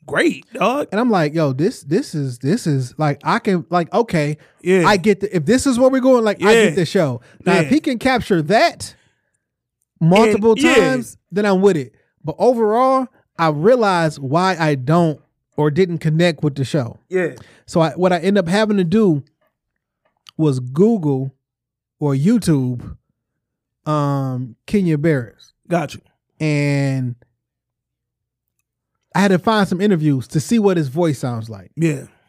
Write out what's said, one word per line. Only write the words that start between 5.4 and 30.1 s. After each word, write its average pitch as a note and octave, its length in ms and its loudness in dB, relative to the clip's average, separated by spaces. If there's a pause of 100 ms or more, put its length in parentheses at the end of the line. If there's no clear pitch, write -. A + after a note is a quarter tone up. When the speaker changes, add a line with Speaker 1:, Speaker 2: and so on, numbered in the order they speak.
Speaker 2:
this B3 180 2
is C4 140 0
where C4 100 4
we're C4 120 2
going, B3 240 4
like, G#3 180 -2
I G3+ 100 4
Speaker 1:
Yeah. A3+ 120 6
Speaker 2:
get E3 100 0
the E3+ 100 0
show." D3 360 -2 (260)
Now, F3 120 2
if E3+ 80 2
Speaker 1:
Yeah. - 40 -8
Speaker 2:
he C#4+ 100 2
can C4 200 -4
capture A3 420 0
that A3+ 540 -2 (1040)
multiple G#3 520 4
Speaker 1:
And, A3 100 0
yeah. D#4+ 120 4
Speaker 2:
times, G#3+ 420 0 (140)
then G#3 160 -2
I'm F#3+ 160 2
with G3 140 4
it. B2+ 180 -8 (300)
But D3+ 160 -8
overall, B3 680 2 (320)
I E3 120 2
realize F3 680 2
why E3+ 400 0
I D#3 160 0
don't D#3 460 0 (360)
or D3+ 140 2
didn't E3+ 280 0
connect D#3+ 440 0
with C#3+ 140 -2
the C3+ 80 -4
show. A#2+ 340 -6 (100)
Speaker 1:
Yeah. E3+ 260 -4 (300)
Speaker 2:
So - 160 -2
I, D#3+ 100 2
what F3+ 220 0
I F3 60 0
end F#3+ 180 0
up F#3 120 0
having G#3 280 0
to F#3+ 80 2
do F3 380 2 (1120)
was D3 240 0
Google C#3 720 0 (680)
or C#3+ 140 -2
YouTube, C#3 840 -2 (880)
um, C3+ 680 -4 (100)
Kenya F3 320 0
Barris. C#3+ 540 -4 (160)
Speaker 1:
Got E3+ 260 -4
you. G2+ 60 -20 (400)
Speaker 2:
And C#3 760 -2 (2000)
I - 60 0
had G3+ 80 2
to F#3 100 2
find G#3+ 300 0
some F3 120 -4
interviews D#3 480 0